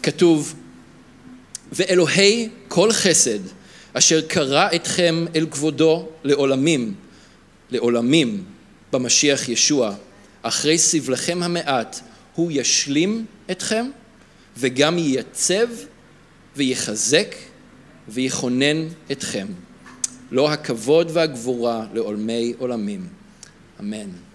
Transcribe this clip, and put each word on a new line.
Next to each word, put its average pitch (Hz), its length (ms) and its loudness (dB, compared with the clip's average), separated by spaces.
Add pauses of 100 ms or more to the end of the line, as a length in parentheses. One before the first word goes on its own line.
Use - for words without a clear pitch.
כתוב, 160 500 2 (1160)
"ואלוהי 196 760 2 (180)
כל 196 240 2
חסד, 139 480 2 (540)
אשר 156 280 4
קרא 151 540 2
אתכם 165 500 2 (100)
אל 160 160 2
כבודו 156 580 2 (140)
לעולמים, 139 720 2 (760)
לעולמים, 120 720 2 (480)
במשיח 131 580 0
ישוע, 117 460 0 (460)
אחרי 147 360 -2
סבלכם 165 680 0
המעט, 147 560 -2 (360)
הוא 170 160 -2
ישלים 151 760 0 (260)
אתכם, 220 340 -4 (720)
וגם 135 400 2
ייצב, 170 680 0 (880)
ויחזק, 131 800 0 (720)
ויכונן 131 800 0 (240)
אתכם. 104 360 -6 (840)
לו 139 200 2
הכבוד 147 640 0
והגבורה 120 800 -2
לעולמי 113 640 -2
עולמים. 104 500 -6 (720)
אמן." 104 300 -10 (260)